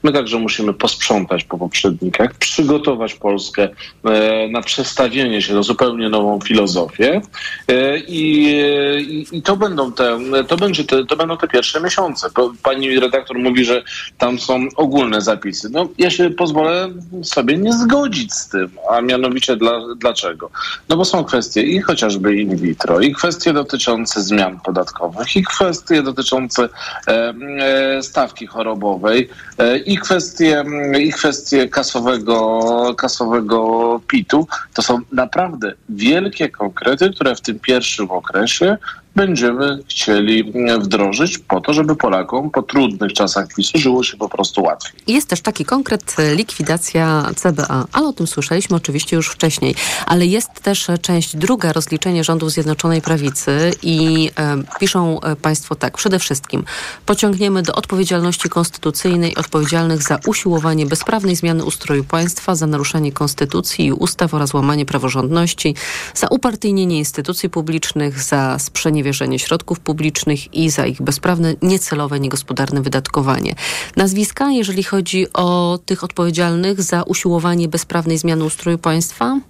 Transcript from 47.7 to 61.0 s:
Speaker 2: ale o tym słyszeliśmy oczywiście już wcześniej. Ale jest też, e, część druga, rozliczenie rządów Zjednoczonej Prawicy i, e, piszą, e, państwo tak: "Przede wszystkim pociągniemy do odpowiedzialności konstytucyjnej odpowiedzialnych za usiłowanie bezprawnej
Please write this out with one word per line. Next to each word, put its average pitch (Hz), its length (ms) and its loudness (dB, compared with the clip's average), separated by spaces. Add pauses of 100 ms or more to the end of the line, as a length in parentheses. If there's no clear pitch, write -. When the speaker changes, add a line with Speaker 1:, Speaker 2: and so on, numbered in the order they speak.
Speaker 2:
ale 302 160 2
o 262 40 -2
tym 170 140 -2
słyszeliśmy 170 500 0
oczywiście 160 400 -2
już 160 120 0
wcześniej. 143 460 0 (320)
Ale 175 200 4
jest 208 360 -2
też, 196 280 -2
e, 175 80 0
część 170 380 0
druga, 180 360 2
rozliczenie 165 520 0
rządów 160 260 0
Zjednoczonej 156 520 0
Prawicy 147 680 0 (120)
i, 160 560 2
e, 147 180 0 (240)
piszą, 175 400 0
e, 156 160 -4
państwo 156 380 -2
tak: 131 220 -4
"Przede 190 220 0
wszystkim - 460 -4 (420)
pociągniemy 202 560 2
do - 120 -2
odpowiedzialności 180 720 0
konstytucyjnej 170 880 0
odpowiedzialnych 160 680 0
za 143 240 0
usiłowanie 160 600 2
bezprawnej 190 500 0